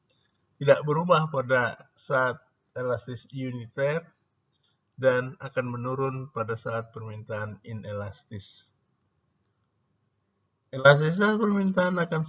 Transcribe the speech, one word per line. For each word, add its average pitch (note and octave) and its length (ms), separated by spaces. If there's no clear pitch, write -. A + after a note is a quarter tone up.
Tidak C#3 240
berubah D#3 480
pada B2 640
saat C3 400
elastis B2 560
uniter C3+ 720
dan B2+ 480
akan C3 320
menurun C3 420
pada A2+ 240
saat A2+ 400
permintaan G#2+ 720
inelastis. G#2 1040
Elastisitas D#3 720
permintaan F#3+ 560
akan E3+ 320